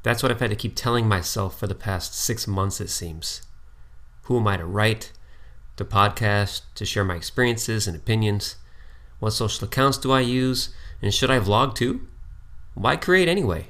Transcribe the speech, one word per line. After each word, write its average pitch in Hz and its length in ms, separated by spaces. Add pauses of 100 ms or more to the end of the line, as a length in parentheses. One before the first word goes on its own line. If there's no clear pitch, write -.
That's 117 200
what 127 100
I've 110 80
had 117 80
to 104 80
keep 107 180
telling 117 320
myself 98 520
for 107 80
the 95 80
past - 400
six - 320
months, 98 340
it 87 80
seems. - 540 (800)
Who 123 160
am 110 80
I 98 100
to 82 80
write, 107 480 (640)
to 101 80
podcast, 101 800 (140)
to 104 100
share 101 180
my 92 100
experiences 113 720
and 85 80
opinions? 107 640 (600)
What 107 160
social 107 340
accounts 135 300
do 131 140
I 131 80
use? 127 500 (320)
And 101 100
should 131 180
I 127 100
vlog 110 340
too? - 340 (640)
Why 127 240
create 180 320
anyway? 110 420